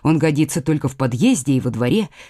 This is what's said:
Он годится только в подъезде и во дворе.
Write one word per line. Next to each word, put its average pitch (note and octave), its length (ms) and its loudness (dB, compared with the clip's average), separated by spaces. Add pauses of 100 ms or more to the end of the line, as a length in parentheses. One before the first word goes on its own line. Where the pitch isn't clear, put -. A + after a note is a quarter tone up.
Он D#3 180 2
годится D3+ 420 0
только D#3 260 -2
в - 80 -8
подъезде C#3+ 560 0
и C3 80 2
во B2 100 -2
дворе. B2 380 0 (220)